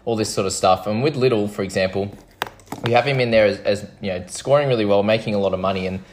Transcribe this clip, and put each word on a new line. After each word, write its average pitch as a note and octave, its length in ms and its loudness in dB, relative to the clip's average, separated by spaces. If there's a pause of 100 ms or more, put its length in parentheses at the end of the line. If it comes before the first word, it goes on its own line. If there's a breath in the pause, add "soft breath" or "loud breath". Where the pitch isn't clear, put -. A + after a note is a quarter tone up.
all A2+ 120 -2
this G#2+ 160 -2
sort G2+ 140 -2
of F#2+ 80 -4
stuff. F#2 340 2
And G#2+ 140 -2
with D3 140 0
Little, A#2+ 320 2
for G#2 160 -6
example, F#2+ 520 -2 (680)
we A#2 80 -2
have A#2+ 140 4
him C3+ 140 0
in A#2+ 100 0
there A2 160 6
as, G2 140 2
as, G2+ 280 -4 (140)
you G2+ 100 -6
know, F2+ 160 -6
scoring C#3+ 400 0
really A2+ 180 2
well, G2+ 180 4
making A2 320 0
a - 20 0
lot F#2+ 160 0
of F#2 60 -2
money. F#2+ 260 -2
And, F#2 280 -6